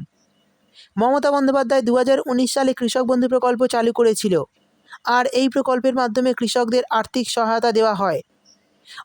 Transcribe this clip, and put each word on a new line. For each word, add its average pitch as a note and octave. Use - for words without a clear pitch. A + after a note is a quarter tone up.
মমতা C4+
বন্দ্যোপাধ্যায় C4+
দু A#3+
হাজার C4
উনিশ B3+
সালে C4+
কৃষক B3+
বন্ধু B3+
প্রকল্প B3
চালু A#3
করেছিল, G#3+
আর B3
এই C4
প্রকল্পের C4
মাধ্যমে B3+
কৃষকদের A#3+
আর্থিক A3+
সহায়তা A3+
দেওয়া A3
হয়। F3+